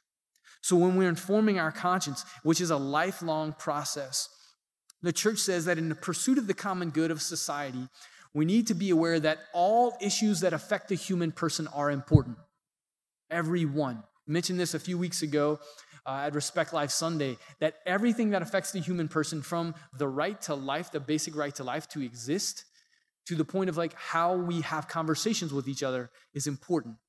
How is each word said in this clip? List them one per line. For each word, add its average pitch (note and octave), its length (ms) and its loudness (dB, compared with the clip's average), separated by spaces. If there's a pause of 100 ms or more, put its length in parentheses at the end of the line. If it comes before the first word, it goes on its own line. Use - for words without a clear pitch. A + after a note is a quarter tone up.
(600)
So - 140 2
when F3+ 220 6
we're F#3 120 6
informing G3+ 520 4
our D#3+ 100 2
conscience, F3+ 540 -2 (180)
which D#3+ 180 4
is E3+ 120 0
a D3+ 40 4
lifelong D#3 760 -2
process, C#3+ 760 -4 (760)
the E3+ 100 0
church G#3 260 2
says F3 280 0
that F3 120 2
in E3 100 0
the D#3 60 -2
pursuit B3+ 440 0
of A3 100 0
the F#3+ 40 2
common F3+ 380 -4
good D#3 220 2
of D#3 100 -6
society, C#3+ 640 -4 (460)
we D3+ 120 2
need A3 220 4
to A3+ 80 2
be F#3 160 0
aware E3 300 4
that D#3 180 2 (140)
all A3+ 480 4
issues G3+ 400 2
that A3+ 120 2
affect - 360 -2
the F#3+ 80 0
human E3+ 340 0
person D#3+ 380 -2
are C#3+ 240 0
important. A#2 460 4 (920)
Every E3+ 340 0
one. C#3 340 -2
I - 340 -12
mentioned F3 260 0
this F3 160 0
a D#3 60 -4
few F3+ 180 -4
weeks F3 240 -2
ago, D3 380 2 (460)
uh, C3+ 200 -4
at D3 80 -2
Respect D#3 380 -2
Life D3 180 0
Sunday, D3+ 480 -2 (220)
that D#3 140 0 (120)
everything A3 440 2
that F#3+ 120 2
affects F#3 300 -2
the F#3 80 -4
human E3 280 -2
person, D#3 340 -2
from E3+ 320 -4 (220)
the C#3 120 0
right D#3+ 340 -2
to D3+ 120 -4
life, C#3 360 -4
the D3+ 100 -4
basic D3+ 360 -2
right C#3+ 180 -4
to C3+ 100 -10
life C3+ 240 -6
to D3 140 -8
exist, B2 640 -4 (640)
to E3+ 80 -4
the D#3 100 2
point F#3 260 0
of, D#3 60 -4
like, E3 180 -2
how E3+ 400 0
we F3 260 0
have D#3 260 -4
conversations D#3+ 640 0
with C3+ 160 -2
each C#3 140 -6
other B2+ 280 -2 (240)
is C#3+ 120 -4
important. C3+ 500 -4 (120)